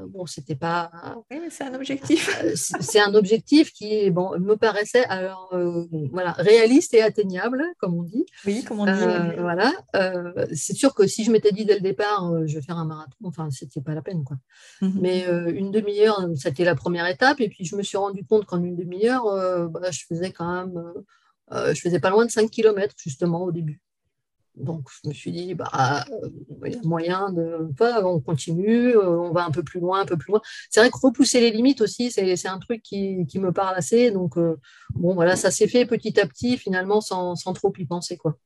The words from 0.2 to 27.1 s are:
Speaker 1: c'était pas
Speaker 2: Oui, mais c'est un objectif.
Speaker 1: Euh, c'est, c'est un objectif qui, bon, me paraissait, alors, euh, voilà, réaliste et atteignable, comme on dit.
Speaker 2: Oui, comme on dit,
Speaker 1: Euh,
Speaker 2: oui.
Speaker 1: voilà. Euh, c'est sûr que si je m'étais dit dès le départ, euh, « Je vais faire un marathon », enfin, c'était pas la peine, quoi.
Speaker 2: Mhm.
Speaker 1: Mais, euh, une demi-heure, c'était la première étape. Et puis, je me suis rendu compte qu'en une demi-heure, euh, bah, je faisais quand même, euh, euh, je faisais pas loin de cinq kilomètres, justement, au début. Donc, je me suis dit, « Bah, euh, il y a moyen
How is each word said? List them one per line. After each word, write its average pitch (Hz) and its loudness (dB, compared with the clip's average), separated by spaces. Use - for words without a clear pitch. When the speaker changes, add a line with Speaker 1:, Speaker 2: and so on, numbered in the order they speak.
Speaker 1:
c'était 151 -10
pas 170 -4
Speaker 2:
Oui, 277 -10
mais 339 -10
c'est - -12
un 254 -10
objectif. 277 -2
Speaker 1:
Euh, 330 -2
c'est, - -6
c'est - 2
un 202 2
objectif 220 4
qui, 208 0
bon, 180 0
me 202 2
paraissait, 214 2
alors, 190 -6
euh, 175 -2
voilà, 180 -2
réaliste 226 6
et 226 8
atteignable, 214 0
comme 185 -2
on 170 -2
dit. 220 -4
Speaker 2:
Oui, 202 -2
comme 214 -6
on 202 0
dit, 196 4
Speaker 1:
Euh, 180 2
Speaker 2:
oui. 170 -6
Speaker 1:
voilà. 175 0
Euh, 180 -2
c'est 165 -6
sûr 269 2
que 196 4
si - -4
je 226 2
m'étais 208 4
dit 208 -4
dès 202 4
le 208 -4
départ, 196 -2
euh, « 165 0
Je 151 -4
vais 151 -8
faire 170 -8
un 165 -6
marathon », 156 -10
enfin, 160 -8
c'était 143 -10
pas 151 -8
la 156 -8
peine, 170 -6
quoi. 135 -8
Speaker 2:
Mhm. 190 0
Speaker 1:
Mais, 185 0
euh, 170 -2
une 196 -4
demi-heure, 208 2
c'était 165 -2
la 175 4
première 175 -2
étape. 262 2
Et 208 0
puis, - -10
je 160 -8
me 202 -4
suis 196 -6
rendu 196 -4
compte 214 2
qu'en 175 -4
une 175 -4
demi-heure, 208 -2
euh, 185 0
bah, 175 -6
je - -10
faisais 175 -6
quand 170 -6
même, 180 -8
euh, 170 -12
euh, 135 0
je - -6
faisais 175 0
pas 185 2
loin 220 4
de 226 -4
cinq 220 2
kilomètres, 214 2
justement, 175 -2
au 180 -2
début. 160 -6
Donc, 160 -8
je 147 -8
me 143 -8
suis 175 -10
dit, « 175 -8
Bah, 139 -2
euh, - -10
il - -6
y - -10
a 240 -12
moyen 175 -2